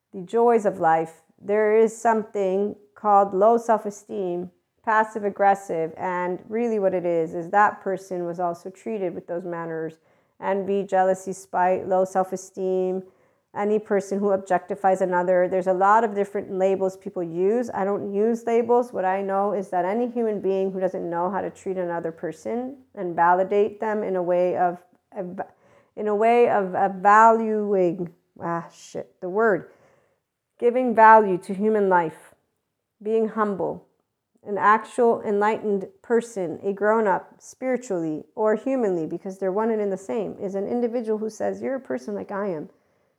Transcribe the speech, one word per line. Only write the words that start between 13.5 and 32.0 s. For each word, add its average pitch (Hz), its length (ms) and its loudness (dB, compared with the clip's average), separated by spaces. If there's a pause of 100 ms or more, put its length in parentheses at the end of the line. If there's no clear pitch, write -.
any 208 240 0
person 196 400 -2
who 208 80 -2
objectifies 190 720 0
another. 180 460 2
There's 180 200 -2
a 190 60 2
lot 202 300 4
of 208 120 -4
different 196 380 -4
labels 190 440 0
people 190 260 -10
use. 196 500 -2
I 202 100 -4
don't 202 300 -4
use 226 320 0
labels. 240 480 2
What 185 120 -4
I 190 160 0
know 196 320 -2
is 190 160 -6
that 180 160 -2
any 233 220 -2
human 226 320 -4
being 190 320 -2
who 190 80 -8
doesn't 180 300 -4
know 180 200 -2
how 190 120 -4
to 175 80 -6
treat 185 280 -8
another 170 340 -6
person 226 680 -8 (180)
and 180 200 -8
validate 190 640 2
them 214 240 -4
in 185 120 -4
a 180 80 -2
way 180 340 2
of, 175 200 0 (1160)
in 214 120 -6
a 208 80 0
way 233 340 4
of, 190 260 0
uh, 196 140 2
valuing, 202 1200 4 (280)
ah, 170 300 -6
shit, - 500 -16
the 180 80 -8
word, 208 400 0 (920)
giving 240 360 0
value 220 440 8
to - 140 -10
human 202 360 0
life, 170 440 0 (680)